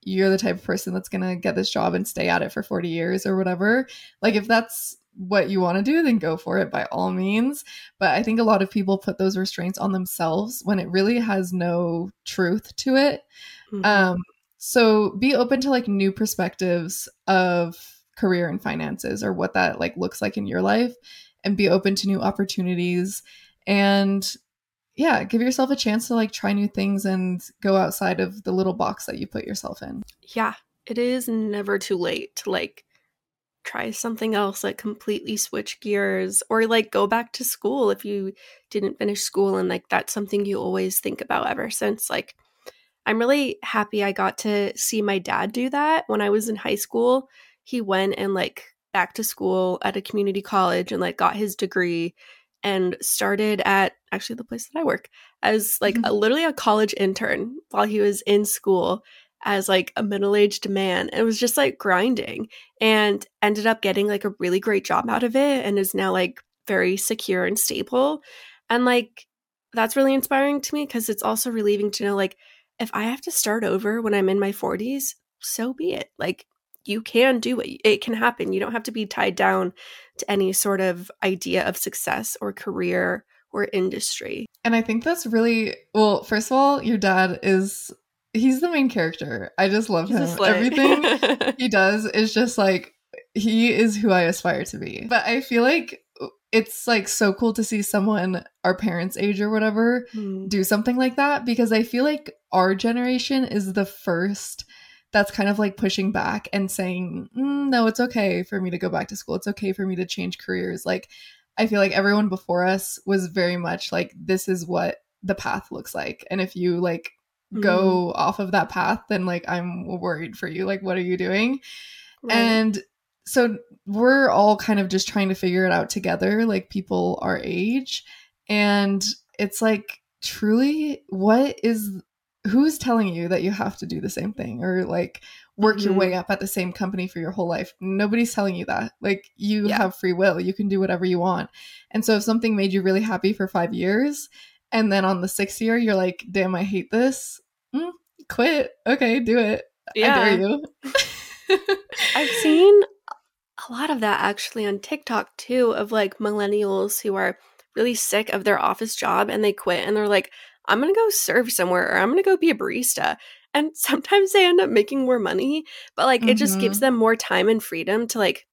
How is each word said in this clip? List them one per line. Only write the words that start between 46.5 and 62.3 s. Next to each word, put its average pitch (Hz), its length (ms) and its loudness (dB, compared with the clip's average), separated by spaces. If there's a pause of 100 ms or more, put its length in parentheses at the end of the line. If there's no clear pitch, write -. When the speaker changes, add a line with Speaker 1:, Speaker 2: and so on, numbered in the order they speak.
Speaker 2:
high 214 180 -2
school. 247 540 0 (340)
He 247 180 -4
went 196 360 0
and, 196 160 0
like, - 320 -4 (280)
back 180 220 0
to 220 80 -4
school 185 600 0
at 196 140 -2
a 196 40 -4
community 202 400 -2
college 180 500 0
and, 185 100 -2
like, 175 160 -4
got 185 180 2
his 208 200 -4
degree 175 600 -2 (480)
and 190 380 0
started 208 640 0
at, 196 280 2 (180)
actually, - 240 -6
the 240 80 -10
place 233 260 -12
that 311 100 -6
I 330 40 -2
work - 260 -2 (340)
as, 214 380 2
like, 208 140 2
Speaker 1:
Mm-hmm. 233 100 0
Speaker 2:
a, - 80 0
literally 226 320 2
a 311 80 0
college 214 440 2
intern 220 600 -2 (140)
while 208 140 2
he 214 160 0
was 202 220 2
in 208 220 4
school 185 580 0 (400)
as, 196 240 -2
like, 185 280 2
a 220 80 -2
middle-aged 202 640 2
man. 190 420 0
It 220 120 0
was 220 160 2
just, 240 180 0
like, 277 220 0
grinding, 214 720 0 (300)